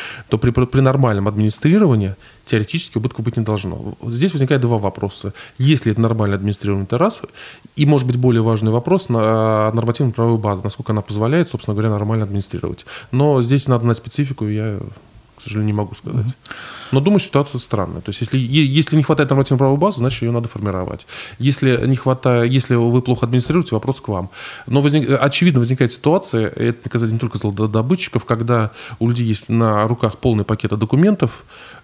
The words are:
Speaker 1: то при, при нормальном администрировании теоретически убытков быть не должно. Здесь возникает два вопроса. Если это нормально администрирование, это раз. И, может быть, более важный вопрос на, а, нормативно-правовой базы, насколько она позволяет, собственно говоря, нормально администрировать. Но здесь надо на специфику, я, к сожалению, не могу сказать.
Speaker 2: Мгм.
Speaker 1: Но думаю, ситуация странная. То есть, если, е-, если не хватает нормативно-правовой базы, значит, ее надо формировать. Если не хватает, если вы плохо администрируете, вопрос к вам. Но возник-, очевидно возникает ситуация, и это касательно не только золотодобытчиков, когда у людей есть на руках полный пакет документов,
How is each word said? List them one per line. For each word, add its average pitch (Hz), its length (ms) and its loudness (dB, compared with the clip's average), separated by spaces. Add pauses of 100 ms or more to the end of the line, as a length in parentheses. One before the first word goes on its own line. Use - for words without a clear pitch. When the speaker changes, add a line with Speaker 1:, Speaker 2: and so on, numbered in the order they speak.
(280)
Speaker 1:
то - 80 -2
при, 120 140 2
при 127 320 2
нормальном 127 440 2
администрировании 107 920 2 (280)
теоретически 117 540 -2
убытков 117 260 -4
быть 117 140 -4
не 113 40 0
должно. 101 600 -4
Здесь 131 320 -2
возникает 135 260 2
два 120 160 2
вопроса. 101 560 -4 (240)
Если 127 340 2
это 107 120 0
нормально 110 340 0
администрирование, 98 480 -2
это 117 140 -2
раз. 202 240 0 (540)
И, 143 100 2
может 139 200 4
быть, 123 100 0
более 123 260 4
важный 110 300 2
вопрос 165 360 0
на, 117 140 0
а, 110 500 2
нормативно-правовой 117 640 0
базы, 104 240 -2
насколько 110 300 -6
она 107 80 0
позволяет, 120 480 0
собственно - 260 -6
говоря, 107 140 0
нормально 107 380 0
администрировать. 98 580 -6 (260)
Но 139 300 2
здесь 135 280 0
надо 120 180 2
на 117 80 4
специфику, 131 540 -6
я, 107 300 -4 (600)
к - 40 -20
сожалению, 107 260 -4
не 104 40 0
могу 104 220 -4
сказать. - 320 -4
Speaker 2:
Мгм. 127 80 -6 (580)
Speaker 1:
Но 135 80 4
думаю, 196 200 4
ситуация 139 400 -2
странная. 87 400 -4
То 101 100 -10
есть, 98 100 -6
если, 120 160 -2
е-, 135 300 2 (120)
если 156 180 2
не 147 80 4
хватает 143 260 2
нормативно-правовой 135 480 2
базы, 180 200 0
значит, 117 240 -2
ее 117 100 0
надо 117 160 -2
формировать. 95 580 -6 (320)
Если 127 480 2
не 135 80 4
хватает, 123 580 2
если 127 220 2
вы 120 260 4
плохо 123 260 0
администрируете, 127 500 0
вопрос 127 240 -4
к - 80 -16
вам. 95 200 -4 (380)
Но 135 160 2
возник-, 147 260 2
очевидно 139 520 2
возникает 123 320 2
ситуация, 147 560 0
и - 160 -4
это 117 260 -2
касательно 113 240 0
не 113 60 -2
только 110 180 -4
золотодобытчиков, 110 840 0
когда 117 460 0 (280)
у 117 100 0
людей 120 160 0
есть 110 240 -2
на 110 380 2
руках 117 320 -2
полный 107 260 2
пакет 107 320 -2
документов, 135 680 0 (400)